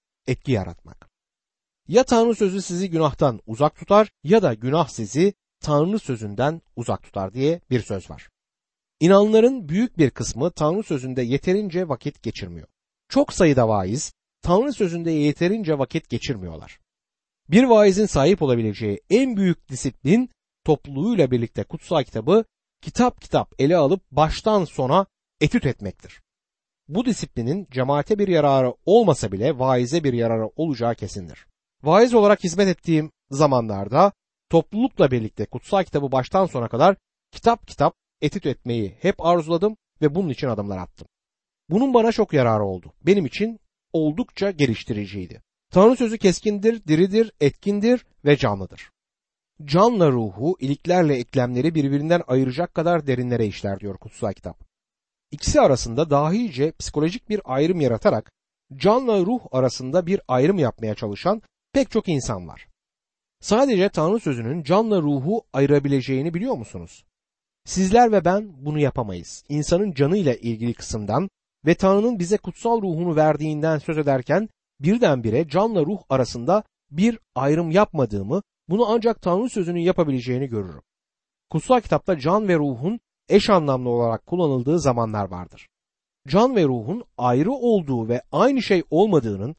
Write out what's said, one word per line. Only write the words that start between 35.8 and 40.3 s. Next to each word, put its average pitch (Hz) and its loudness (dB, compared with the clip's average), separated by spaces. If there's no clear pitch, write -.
kitabı 139 -4
baştan 135 0
sona 123 -6
kadar 165 4
kitap - -2
kitap - 0
etüt 151 -4
etmeyi 117 -4
hep - -2
arzuladım 170 0
ve 147 2
bunun 185 -2
için 135 -6